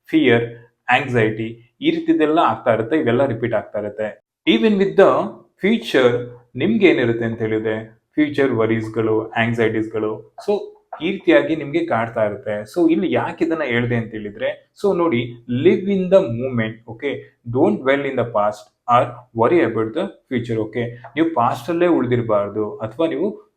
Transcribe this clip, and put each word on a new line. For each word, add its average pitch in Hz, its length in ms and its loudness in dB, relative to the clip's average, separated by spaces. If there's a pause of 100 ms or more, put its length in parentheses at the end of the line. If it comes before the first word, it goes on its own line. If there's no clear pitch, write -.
ಫಿಯರ್, 120 520 2 (300)
ಆಂಗ್ಸೈಟಿ 117 920 -2
ಈ 151 100 0
ರೀತಿದೆಲ್ಲ 160 480 2
ಆಗ್ತಾ 120 360 2
ಇರುತ್ತೆ, 110 220 0
ಇವೆಲ್ಲ 123 300 2
ರಿಪೀಟ್ 120 280 -4
ಆಗ್ತಾ 104 240 -6
ಇರುತ್ತೆ. 107 420 -6 (280)
Even 226 220 4
with 196 260 0
the 147 260 6 (420)
future 131 540 2 (380)
ನಿಮ್ಗೆ 190 320 2
ಏನಿರುತ್ತೆ 117 360 2
ಅಂತ 113 180 -6
ಹೇಳಿದ್ರೆ 110 580 -4 (140)
ಫ್ಯೂಚರ್ 127 380 2
ವರೀಸ್‌ಗಳು, 110 760 0
ಆಂಗ್ಸೈಟೀಸ್‌ಗಳು, 110 1040 -2 (140)
so 202 100 0 (440)
ಈ 160 80 -2
ರೀತಿಯಾಗಿ 160 460 2
ನಿಮ್ಗೆ 160 300 -4
ಕಾಡ್ತಾ 117 380 -2
ಇರುತ್ತೆ. 104 360 -4
So 165 300 0
ಇಲ್ಲಿ 170 220 2
ಯಾಕೆ 170 320 -2
ಇದನ್ನ 160 180 -2
ಹೇಳ್ದೆ 120 340 0
ಅಂತ 107 160 -4
ಹೇಳಿದ್ರೆ, 107 600 -8 (120)
so 185 140 2
ನೋಡಿ, - 460 -2 (180)
live 185 220 4
in 190 200 0
the 185 160 4
moment, 117 760 -4
okay? 139 200 -6 (360)
Don't 170 260 2
dwell 139 260 0
in 135 140 -4
the 117 100 0
past - 500 -2 (180)
or 123 100 6 (380)
worry 127 300 4
about 113 220 -4
the 180 100 -4
future, 117 540 -6
okay? 117 280 -4
ನೀವು 160 480 -4
ಪಾಸ್ಟ್ - 360 -2
ಅಲ್ಲೇ 175 160 2
ಉಳಿದಿರಬಾರ್ದು, 110 920 0
ಅಥವಾ 135 300 -4
ನೀವು 185 500 -4